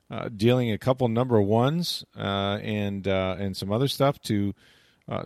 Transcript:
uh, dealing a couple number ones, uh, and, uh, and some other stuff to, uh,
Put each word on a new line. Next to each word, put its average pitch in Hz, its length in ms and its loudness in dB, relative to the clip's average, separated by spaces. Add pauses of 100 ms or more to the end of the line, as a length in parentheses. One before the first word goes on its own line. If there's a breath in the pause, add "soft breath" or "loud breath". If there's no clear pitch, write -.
(100)
uh, - 180 -8
dealing 117 440 2
a 98 60 0
couple 127 300 0
number 117 320 4
ones, 123 640 0 (100)
uh, 101 480 -2
and, 101 460 -4
uh, 95 300 0
and 98 180 -4
some 98 160 -6
other 131 160 2
stuff 139 360 0
to, 101 300 0 (540 soft breath)
uh, 95 180 -6